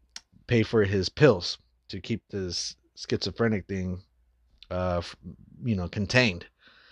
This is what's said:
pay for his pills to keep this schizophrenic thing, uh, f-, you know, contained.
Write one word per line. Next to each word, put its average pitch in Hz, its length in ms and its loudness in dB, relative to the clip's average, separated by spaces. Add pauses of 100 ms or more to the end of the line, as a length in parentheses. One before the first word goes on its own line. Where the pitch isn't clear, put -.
(480)
pay 117 160 4
for 110 200 2
his 98 240 2
pills 110 520 4 (280)
to 98 140 -10
keep - 280 -4
this 92 460 -6 (200)
schizophrenic 107 720 -2
thing, 92 340 -6 (680)
uh, 90 280 -2
f-, - 180 -6 (480)
you 120 120 0
know, 90 120 -2
contained. 104 580 0 (460)